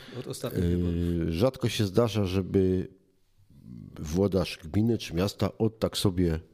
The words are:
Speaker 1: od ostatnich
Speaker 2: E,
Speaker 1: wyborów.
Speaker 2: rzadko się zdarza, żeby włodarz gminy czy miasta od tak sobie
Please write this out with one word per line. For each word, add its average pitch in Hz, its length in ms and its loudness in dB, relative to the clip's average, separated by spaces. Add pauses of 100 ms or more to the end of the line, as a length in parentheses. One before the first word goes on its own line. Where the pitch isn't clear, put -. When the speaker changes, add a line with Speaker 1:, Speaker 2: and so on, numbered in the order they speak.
(200)
Speaker 1:
od 127 80 -10
ostatnich 123 380 -4
Speaker 2:
E, - 20 2
Speaker 1:
wyborów. 85 640 0
Speaker 2:
rzadko 123 360 0
się 107 160 -2
zdarza, 104 400 2
żeby 92 640 2 (1120)
włodarz 87 640 0
gminy 104 340 2
czy - 180 -8
miasta 98 420 0
od 110 220 0
tak - 180 -2
sobie 87 420 2 (140)